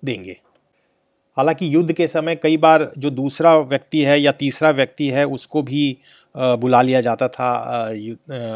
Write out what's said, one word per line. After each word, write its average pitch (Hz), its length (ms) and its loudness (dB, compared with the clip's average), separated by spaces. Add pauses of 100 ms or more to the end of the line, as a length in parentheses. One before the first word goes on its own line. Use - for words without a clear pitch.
देंगे। 98 360 -10 (960)
हालांकि 147 380 -2
युद्ध 165 180 2
के 165 160 0
समय 160 280 -4
कई 156 200 0
बार 156 420 4
जो 143 120 -4
दूसरा 143 460 2
व्यक्ति 143 460 -2
है 143 180 4
या 143 120 2
तीसरा 139 380 0
व्यक्ति 139 380 -2
है, 139 180 0
उसको 139 360 -6
भी, 135 360 -2 (380)
अ, 127 200 0
बुला 123 260 4
लिया 131 180 2
जाता 120 280 -2
था, 123 260 -4
अ, 117 380 -6
यु-, 110 380 -14
अ, 139 40 -12 (220)